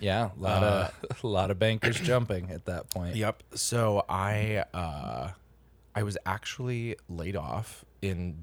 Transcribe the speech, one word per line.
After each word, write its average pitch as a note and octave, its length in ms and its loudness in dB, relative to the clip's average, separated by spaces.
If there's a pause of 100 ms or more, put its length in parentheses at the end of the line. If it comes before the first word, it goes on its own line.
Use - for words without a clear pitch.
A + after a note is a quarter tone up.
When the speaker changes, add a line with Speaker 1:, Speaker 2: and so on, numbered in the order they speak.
Speaker 1:
yeah, G#2 360 2
a - 40 -12
lot F#2 200 4
Speaker 2:
Uh, F#2+ 280 4 (200)
Speaker 1:
of, - 140 -8
<laughs> - 0 -
a A#2+ 40 0
lot G2 240 2
of F#2+ 60 0
bankers A2 440 4
jumping G#2+ 500 2
at - 140 -8
that F2+ 240 -4
point. F2 260 -2
Speaker 2:
Yep. G#2+ 280 -2 (120)
So G#2+ 540 2
I, G#2 640 2
uh, C#2+ 560 -4 (640)
I G#2+ 80 0
was G2+ 220 -2
actually A#2 720 -4 (100)
laid F2 300 -6
off - 480 -6 (160)
in F2 420 -2